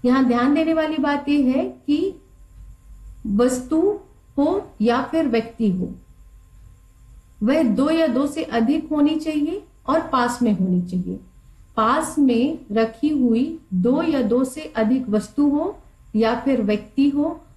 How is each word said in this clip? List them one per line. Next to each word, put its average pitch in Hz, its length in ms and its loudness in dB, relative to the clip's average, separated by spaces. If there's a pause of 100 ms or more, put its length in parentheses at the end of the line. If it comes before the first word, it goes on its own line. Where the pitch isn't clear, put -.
यहाँ 262 200 4
ध्यान 240 280 2
देने 320 200 2
वाली 311 240 0
बात 285 320 -2
यह 269 280 2
है 254 60 0 (240)
कि 330 260 0 (1120)
वस्तु 254 520 0 (580)
हो 349 440 -2
या 240 220 2
फिर 311 240 -2
व्यक्ति 226 440 -2
हो, 180 180 -4 (1500)
वह 285 220 2
दो 240 240 0
या 320 180 2
दो 269 200 0
से 311 160 -6
अधिक 233 480 0
होनी 302 240 2
चाहिए 311 480 -4 (240)
और 320 220 0
पास 247 320 0
में 233 120 2
होनी 185 300 0
चाहिए। 180 360 -6 (580)
पास 247 420 0
में 262 400 2 (140)
रखी 226 380 0
हुई 254 480 0 (160)
दो 247 280 2
या 294 200 0
दो 233 220 2
से 311 300 -12
अधिक 226 340 0
वस्तु 214 400 0
हो 320 260 0 (400)
या 226 240 2
फिर 262 220 0
व्यक्ति 208 480 0
हो 294 300 -2 (180)